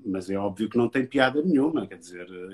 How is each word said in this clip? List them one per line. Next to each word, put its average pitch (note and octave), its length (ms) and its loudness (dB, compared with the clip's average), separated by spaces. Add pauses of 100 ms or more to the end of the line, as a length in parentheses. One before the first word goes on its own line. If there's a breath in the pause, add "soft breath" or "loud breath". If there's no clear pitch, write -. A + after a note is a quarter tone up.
mas F#2 240 -4
é G2 80 -2
óbvio G2+ 320 -2
que G#2+ 80 -6
não A#2+ 120 4
tem B2+ 180 -2
piada C3 340 2
nenhuma, D3+ 460 2
quer F#2+ 100 -14
dizer, F2+ 320 -14 (260)